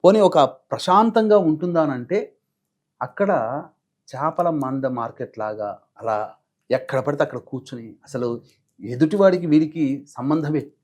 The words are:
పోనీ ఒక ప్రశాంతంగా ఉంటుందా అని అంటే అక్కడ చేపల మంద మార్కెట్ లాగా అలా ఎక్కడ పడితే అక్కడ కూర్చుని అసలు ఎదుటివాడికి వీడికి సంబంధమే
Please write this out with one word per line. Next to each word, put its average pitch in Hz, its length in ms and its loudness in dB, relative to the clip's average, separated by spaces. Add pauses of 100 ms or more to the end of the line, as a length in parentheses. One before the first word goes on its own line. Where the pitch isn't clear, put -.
పోనీ 202 160 6
ఒక 175 200 6
ప్రశాంతంగా 208 960 2
ఉంటుందా 170 460 0
అని 143 80 -2
అంటే 131 440 -6 (680)
అక్కడ 135 600 -2 (540)
చేపల 160 340 -2
మంద 135 360 -4
మార్కెట్ 117 540 -6
లాగా 107 400 -8 (200)
అలా 110 180 -2 (540)
ఎక్కడ 131 280 -2
పడితే 143 240 -2
అక్కడ 131 140 -4
కూర్చుని 120 560 -12 (120)
అసలు 120 360 -6 (520)
ఎదుటివాడికి 175 600 2
వీడికి 151 520 0 (120)
సంబంధమే 147 500 -2 (160)